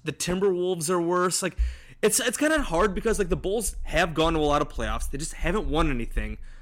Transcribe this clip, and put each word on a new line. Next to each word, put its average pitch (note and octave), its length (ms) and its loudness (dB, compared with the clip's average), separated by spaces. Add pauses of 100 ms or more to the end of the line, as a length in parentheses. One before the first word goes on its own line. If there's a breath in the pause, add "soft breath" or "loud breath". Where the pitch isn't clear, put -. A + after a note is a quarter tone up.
The D3+ 80 -4
Timberwolves F3+ 800 0
are F3+ 100 2
worse. F3+ 420 2
Like, F3+ 140 -4 (460 loud breath)
it's, G#3 180 4
it's A#3 160 0
kinda D#4 260 2
hard F#3 320 2
because, G#3+ 240 0
like, G3+ 120 0
the F3 80 0
Bulls G3 460 -2
have E3 300 0
gone D#3+ 200 2
to D#3+ 60 2
a - 20 2
lot D3 200 2
of D3 60 0
playoffs. A2+ 420 -4
They C3+ 80 -6
just D#3 180 -6
haven't E3 340 -2
won D3 200 2
anything, A2+ 480 -4 (240 soft breath)